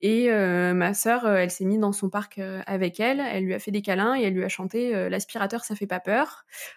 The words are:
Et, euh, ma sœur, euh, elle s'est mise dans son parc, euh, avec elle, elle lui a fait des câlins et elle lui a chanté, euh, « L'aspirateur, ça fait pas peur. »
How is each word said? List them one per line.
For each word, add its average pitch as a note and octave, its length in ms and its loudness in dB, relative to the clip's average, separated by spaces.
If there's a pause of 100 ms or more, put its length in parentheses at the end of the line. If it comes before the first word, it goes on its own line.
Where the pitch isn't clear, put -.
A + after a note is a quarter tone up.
Et, A#3 300 4
euh, F3+ 420 4
ma F3+ 220 2
sœur, A#3 320 0
euh, G#3 100 4
elle F3+ 140 2
s'est F#3+ 160 -4
mise G#3 120 2
dans G3+ 140 2
son G3+ 160 -4
parc, G3+ 300 -6
euh, F#3+ 280 -8
avec F#3+ 340 -2
elle, C4+ 200 2
elle G3 240 -2
lui F#3 80 0
a G#3 60 -2
fait G#3 120 -8
des G3+ 120 -2
câlins G3+ 340 2
et B3+ 60 2
elle G3 100 2
lui F#3 120 0
a G3 40 -2
chanté, A3+ 460 -2
euh, « F#3 160 0
L'aspirateur, G3+ 540 -4
ça G#3+ 100 -8
fait G#3 120 -6
pas F#3 140 -4
peur. » A#3+ 460 -2 (300)